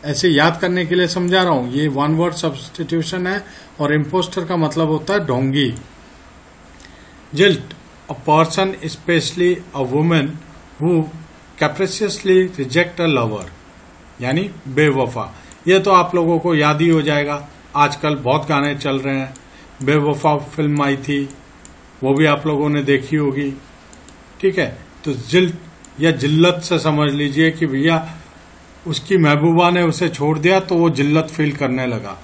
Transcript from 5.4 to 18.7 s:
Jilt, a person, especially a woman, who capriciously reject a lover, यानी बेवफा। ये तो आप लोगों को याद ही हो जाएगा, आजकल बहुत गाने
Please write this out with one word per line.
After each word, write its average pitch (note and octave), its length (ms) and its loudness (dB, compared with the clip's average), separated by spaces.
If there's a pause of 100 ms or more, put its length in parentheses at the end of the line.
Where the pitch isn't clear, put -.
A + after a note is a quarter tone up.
Jilt, F3 400 2 (380)
a C#3+ 40 -10 (120)
person, D#3+ 400 4 (160)
especially F3 720 0 (200)
a C#3 100 -2
woman, D3+ 400 2 (560)
who E3 200 2 (600)
capriciously F#3 840 0 (120)
reject E3 400 -2
a E3 140 0
lover, G#2+ 300 -2 (760)
यानी D3+ 300 -2 (180)
बेवफा। C3 680 0 (340)
ये F#3+ 100 6
तो F#3+ 120 2
आप F3+ 240 4
लोगों E3+ 240 2
को E3+ 160 0
याद D3 260 2
ही E3+ 80 4
हो D#3+ 140 4
जाएगा, D3 460 -2 (280)
आजकल D3 380 2
बहुत C3+ 340 0
गाने C#3+ 260 0